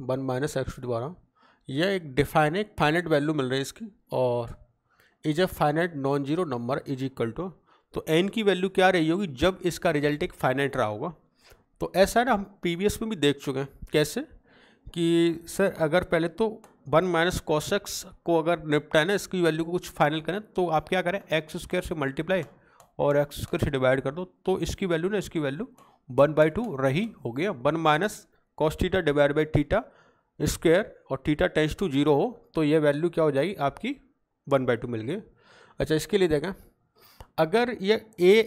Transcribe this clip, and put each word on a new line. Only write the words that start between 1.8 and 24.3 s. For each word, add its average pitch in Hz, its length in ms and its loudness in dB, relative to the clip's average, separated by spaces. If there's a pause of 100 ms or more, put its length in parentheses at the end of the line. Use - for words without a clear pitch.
एक 170 280 -4
डिफाइन, 151 400 2
एक 214 240 -6
फाइनाइट 165 280 2
वैल्यू 151 260 2
मिल 143 120 0
रही 127 100 -2
है 135 60 -2
इसकी, 139 240 -10 (260)
और 123 580 -2 (580)
is 151 120 -2
a 185 80 2
finite 165 500 0 (100)
non-zero 143 380 0
number 123 320 -4 (120)
is 131 140 -4
equal 123 300 -4
to, 175 180 -8 (420)
तो - 140 -8
एन 160 220 2
की 220 140 -4
वैल्यू 190 260 2
क्या 185 200 4
रही 170 200 2
होगी 190 180 0
जब 165 380 0
इसका 175 260 0
रिजल्ट 147 320 0
एक 127 100 -8
फाइनाइट 135 440 0
रहा 113 100 0
होगा? 117 260 -6 (680)
तो 165 160 -6
ऐसा 190 240 4
है 240 60 2
ना, 254 80 2
हम 202 100 0
प्रीवियस 185 580 -2
में 220 80 -6
भी 220 60 -4
देख 143 220 2
चुके 135 220 -6
हैं। 139 100 -8 (220)
कैसे 151 300 0 (720)
कि 170 540 2
सर, 190 240 0
अगर 160 320 0
पहले 170 240 -2
तो 214 340 -4 (260)
वन 156 160 4
माइनस 175 480 0
cos 151 220 0
x - 300 -6 (220)
को 170 140 4
अगर 160 240 0
निपटाए 151 420 2
ना, 196 80 0
इसकी 185 280 -2
वैल्यू 160 240 0
को 170 60 -8
कुछ 175 180 -6
फाइनल 156 320 0
करें, 180 200 -6
तो 185 260 -4
आप 156 220 -2
क्या 185 120 0
करें, 180 200 -4 (120)
एक्स 156 240 -4
स्क्वायर 180 260 -4
से 180 120 -6
मल्टीप्लाई 160 480 -2 (560)
और 143 180 4
एक्स 143 240 -2
स्क्वायर - 240 -2
से 160 60 -2
डिवाइड 131 300 2
कर 135 100 -4
दो, 180 140 -8
तो - 340 -2